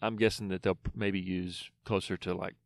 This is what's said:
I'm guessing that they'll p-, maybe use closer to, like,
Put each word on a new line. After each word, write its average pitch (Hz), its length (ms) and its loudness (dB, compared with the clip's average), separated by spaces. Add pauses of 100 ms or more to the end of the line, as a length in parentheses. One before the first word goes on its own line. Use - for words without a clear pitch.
I'm 110 140 0
guessing 107 340 2
that 92 120 -2
they'll 92 140 4
p-, - 180 -6
maybe 101 260 0
use 90 520 -4 (140)
closer 95 320 0
to, 90 180 -2
like, 92 180 -4 (120)